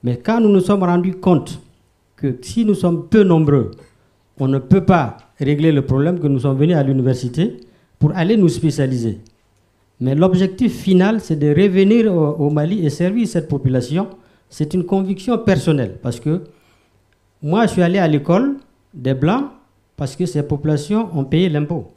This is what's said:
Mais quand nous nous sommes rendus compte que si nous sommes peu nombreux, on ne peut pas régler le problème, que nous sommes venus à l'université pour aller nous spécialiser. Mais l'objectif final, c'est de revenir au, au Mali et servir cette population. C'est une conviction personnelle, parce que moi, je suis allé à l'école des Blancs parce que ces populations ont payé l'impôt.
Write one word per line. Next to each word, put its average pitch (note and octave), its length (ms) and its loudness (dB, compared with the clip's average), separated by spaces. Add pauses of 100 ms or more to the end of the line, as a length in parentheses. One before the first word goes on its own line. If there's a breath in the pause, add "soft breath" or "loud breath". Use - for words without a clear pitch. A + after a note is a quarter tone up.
Mais A#2+ 140 -4
quand A3+ 240 -2
nous A3 80 4
nous G3 140 4
sommes F#3+ 220 0
rendus F3+ 320 0
compte - 440 0 (560)
que C3 260 -4
si - 220 -4
nous G#3 120 2
sommes F3 340 -2
peu G#3+ 140 6
nombreux, D3 480 2 (680 soft breath)
on C3+ 80 0
ne C3+ 100 0
peut F#3 280 2
pas D#3+ 320 2 (200)
régler D3 360 2
le C#3 80 2
problème, C#3 360 0
que D3+ 100 -2
nous C#3 120 0
sommes C3+ 180 0
venus D#3+ 200 2
à C#3+ 60 2
l'université C3+ 720 -2 (420 soft breath)
pour D3+ 160 2
aller F#3 220 0
nous F#3+ 100 4
spécialiser. C3 720 -2 (800)
Mais C3 160 -2
l'objectif F#3 680 0
final, G3 380 2
c'est E3+ 160 -4
de D3 140 0
revenir G3 640 4
au, D#3 320 0
au D3 40 2
Mali D#3+ 360 -2
et C#3+ 40 2
servir F#3+ 380 -2
cette E3 220 -4
population. C3 580 -2 (420 loud breath)
C'est D3+ 240 -6
une F3+ 120 -2
conviction G3 540 -2
personnelle, D3 600 0
parce A#2+ 200 -8
que D#3+ 220 -4 (1000 soft breath)
moi, F#3 260 0
je - 60 -2
suis F#3+ 80 0
allé F3 180 2
à E3+ 80 2
l'école E3+ 480 0 (380)
des C3 200 -4
Blancs F#3+ 340 0 (480)
parce C#3 200 -8
que F3+ 100 -4
ces D3+ 160 -4
populations D3+ 720 -2
ont C#3 80 -2
payé E3 260 0
l'impôt. D3 480 -4